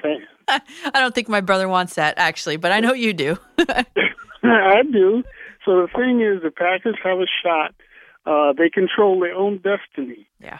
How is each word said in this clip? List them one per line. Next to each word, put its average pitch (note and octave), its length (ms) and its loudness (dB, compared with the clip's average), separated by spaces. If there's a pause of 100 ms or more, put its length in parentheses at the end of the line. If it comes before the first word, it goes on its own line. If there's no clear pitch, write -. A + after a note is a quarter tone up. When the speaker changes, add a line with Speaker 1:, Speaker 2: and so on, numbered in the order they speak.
Speaker 1:
fan. D3+ 240 -6 (100)
Speaker 2:
<laughs> - 120 -10
I C4+ 520 -4
don't B3+ 140 0
think A#3 140 -4
my G#3 140 0
brother F#3+ 260 0
wants F3+ 280 -2
that, D3+ 200 0
actually, D#3+ 400 -2
but F3 160 0
I G#3+ 80 2
know A#3+ 140 2
you A#3 180 -2
do. D#3 240 -2 (100)
<laughs> - 120 -20
Speaker 1:
<laughs> - 0 - (840)
I G#3+ 480 4
do. A3 320 4 (420)
So F#3 180 4
the F3 120 -2
thing B3 280 2
is, G3+ 200 0
the D#3+ 80 -4
Packers F#3 540 -2
have F#3 140 0
a F#3 80 -2 (180)
shot. E3 300 -2 (500)
Uh, D3 320 2
they E3 140 2
control F#3+ 500 0
their F3 140 -4
own G3 240 -2
destiny. F#3+ 680 -6 (140)
Speaker 2:
Yeah. - 200 -18